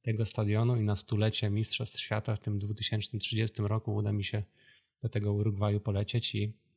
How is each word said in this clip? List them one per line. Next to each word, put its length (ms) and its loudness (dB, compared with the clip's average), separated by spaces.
tego 240 0
stadionu 500 2
i 80 2
na 120 2
stulecie 540 0
Mistrzostw 500 -2
Świata 360 -2
w 40 -8
tym 180 -2
dwutysięcznym 640 -2
trzydziestym 460 -2
roku 280 0
uda 180 0
mi 120 0
się 180 -2
do 60 -2
tego 240 0
Urugwaju 480 2
polecieć 540 0
i 180 0